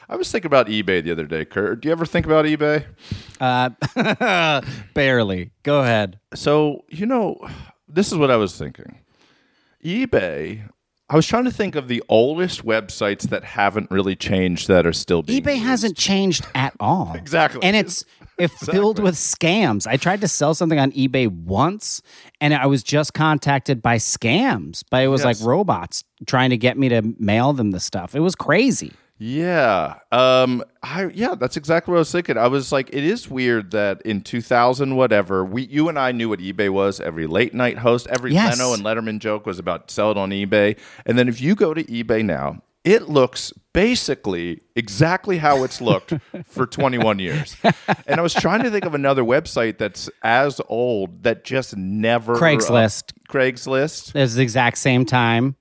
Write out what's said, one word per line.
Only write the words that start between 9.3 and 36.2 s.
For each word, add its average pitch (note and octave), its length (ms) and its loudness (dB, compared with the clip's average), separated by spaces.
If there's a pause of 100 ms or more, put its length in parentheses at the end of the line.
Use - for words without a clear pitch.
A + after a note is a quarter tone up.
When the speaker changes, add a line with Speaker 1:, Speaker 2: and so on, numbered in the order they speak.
Speaker 1:
eBay, G#2+ 840 -4 (400)
I C#3+ 80 2
was D#3+ 100 6
trying A#3+ 180 0
to B3+ 60 -2
think G3 240 -4
of C3+ 140 -4
the A#2+ 200 -4
oldest D3+ 560 2
websites G#2+ 680 -2
that G2+ 140 -2
haven't G2+ 460 0
really F#2+ 260 0
changed F#2 520 0
that F2+ 180 6
are E2+ 60 4
still E2+ 300 0
being B3 200 -2
Speaker 2:
eBay C#4+ 120 0
Speaker 1:
used. A#3 120 -2
Speaker 2:
hasn't A3 300 0
changed G3 580 0
at C3 260 -2
all. G#2 340 0
Speaker 1:
<laughs> E2 40 -10
Exactly. C#3+ 440 0
Speaker 2:
And G3+ 140 2
it's, G3 280 -2 (340)
it's F3 160 0
Speaker 1:
Exactly. - 200 -8
Speaker 2:
filled G#3 240 2
with F#3+ 160 2
scams. D#3+ 720 0
I A2+ 100 0
tried G3 260 -2
to F#3+ 60 0
sell D3+ 260 0
something D#3+ 240 0
on C3+ 140 2
eBay C3 360 0
once, G2 720 -2 (380)
and D3 140 2
I C3+ 120 0
was C#3 160 2
just D3 320 -2
contacted D3 680 0
by A#2 140 2
scams. A#2 960 -2
But C3 140 2
it C3+ 40 2
was, C3+ 160 2
Speaker 1:
Yes. A#2 160 0
Speaker 2:
like, A2 80 -4
robots C3 540 -2 (240)
trying C3 240 2
to B2+ 60 2
get A#2+ 220 0
me C3+ 100 2
to A#2 300 0
mail A2+ 340 2
them A#2 180 0
the F2+ 100 -2
stuff. - 360 -8
It D3 40 0
was F3 140 0
crazy. F#3 580 0 (240)
Speaker 1:
Yeah. A#2+ 760 0 (160)
Um, B2+ 540 4 (180)
I, F#3 240 -6
yeah, A#3 300 -4
that's B2+ 200 -4
exactly E3 360 -2
what E3+ 60 4
I - 20 6
was D#3 120 0
thinking. E3+ 240 -2
I A#2 120 4
was C3 240 -2
like, C3+ 200 -2
it C#3 120 -4
is G#3+ 260 -4
weird A#2+ 400 0
that G2+ 320 -2
in G#2 200 -4
two - 180 -8
thousand B2+ 560 2
whatever, G2+ 480 2
we, G2+ 180 -6
you C#3+ 260 0
and D#3 100 -4
I B2+ 140 0
knew A#2 160 -2